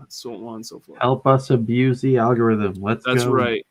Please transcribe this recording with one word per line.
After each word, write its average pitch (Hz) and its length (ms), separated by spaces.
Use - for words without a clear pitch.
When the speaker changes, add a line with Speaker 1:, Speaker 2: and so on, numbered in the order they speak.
Speaker 1:
so - 260
on 113 100
and 110 100
so - 140
forth. - 200
Speaker 2:
Help 131 260
us 135 220
abuse 123 540
the 131 160
algorithm. 113 560
Let's 101 320
Speaker 1:
That's 127 180
Speaker 2:
go. 123 80
Speaker 1:
right. 120 380